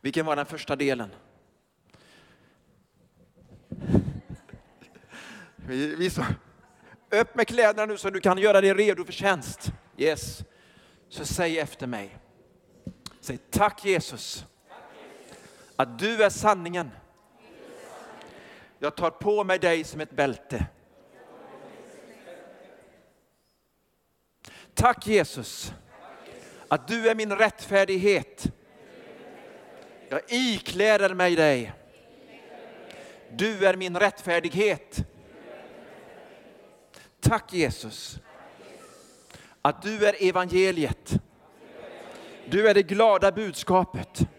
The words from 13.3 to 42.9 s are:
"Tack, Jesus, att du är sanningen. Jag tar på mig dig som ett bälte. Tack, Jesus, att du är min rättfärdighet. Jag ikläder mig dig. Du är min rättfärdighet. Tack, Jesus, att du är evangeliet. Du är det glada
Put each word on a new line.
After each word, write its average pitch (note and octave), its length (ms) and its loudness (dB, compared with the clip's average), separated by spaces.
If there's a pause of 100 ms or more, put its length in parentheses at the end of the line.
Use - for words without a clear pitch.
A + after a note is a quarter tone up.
"Tack, - 480 -2
Jesus, E3 600 -4 (1300)
att A#2+ 240 -2
du G#3+ 240 0
är G3 60 6
sanningen. F3 640 -2 (1900)
Jag D3 160 -4
tar E3+ 140 -2
på G#3 340 0
mig F#3 160 0
dig E3 240 2
som D3+ 180 -12
ett D3+ 100 -10
bälte. C3 540 -2 (4000)
Tack, A#3+ 340 2
Jesus, - 680 -2 (920)
att D#3 200 -2
du A3+ 220 0
är A3 60 2
min G#3 200 -4
rättfärdighet. G3 1160 0 (1600)
Jag C#3 180 -4
ikläder G#3 840 2
mig F3+ 220 2
dig. C3+ 380 2 (1600)
Du G3 340 -2
är F#3 100 6
min F3+ 240 -6
rättfärdighet. F3 960 0 (2250)
Tack, - 340 0
Jesus, A#2+ 680 -4 (1400)
att D3 200 -2
du G#3 240 -2
är G3+ 140 4
evangeliet. F3+ 920 0 (1400)
Du G#3 200 4
är G3+ 40 6
det G3 100 6
glada G3 480 4